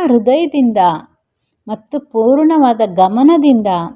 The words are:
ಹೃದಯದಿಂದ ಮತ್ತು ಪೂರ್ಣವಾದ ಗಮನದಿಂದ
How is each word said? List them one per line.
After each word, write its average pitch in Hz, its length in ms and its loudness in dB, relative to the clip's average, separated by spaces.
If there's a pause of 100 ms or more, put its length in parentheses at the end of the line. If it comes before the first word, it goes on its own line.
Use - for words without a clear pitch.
ಹೃದಯದಿಂದ 254 720 0 (920)
ಮತ್ತು 214 320 -10
ಪೂರ್ಣವಾದ 262 800 0 (140)
ಗಮನದಿಂದ 240 720 2 (300)